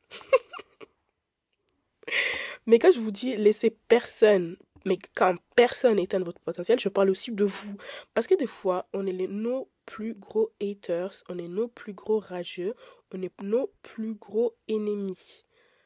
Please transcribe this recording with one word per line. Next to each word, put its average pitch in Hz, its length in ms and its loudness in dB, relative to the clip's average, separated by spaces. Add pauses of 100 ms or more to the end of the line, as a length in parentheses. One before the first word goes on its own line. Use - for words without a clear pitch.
<laughs> - 160 -16 (2500)
Mais 226 140 6
quand 370 120 8
je 262 80 4
vous 220 120 -4
dis, 247 260 -4
laissez 214 320 4
personne, 208 880 2 (300)
mais 185 100 0 (180)
quand 190 200 4 (200)
personne 233 440 4
éteint 185 200 -2
votre 170 220 -8
potentiel, 226 380 -2
je 196 100 0
parle 196 200 2
aussi 190 220 -2
de 202 140 0
vous. 202 320 -6 (360)
Parce 233 140 0
que 381 80 4
des 285 120 0
fois, 185 460 -4
on 196 140 -2
est 185 40 -2
les, 185 160 -4
nos 226 420 -4 (160)
plus 220 280 -10
gros 214 380 -2 (100)
haters, 202 680 -6
on 180 80 -8
est 170 100 -10
nos 208 200 -4
plus - 260 -14
gros 214 260 -2
rageux, 180 540 -8 (400)
on 185 80 -8
est 185 200 -10
nos 220 400 -2
plus 220 340 -10
gros 226 400 -2 (120)
ennemis. 208 760 -6 (420)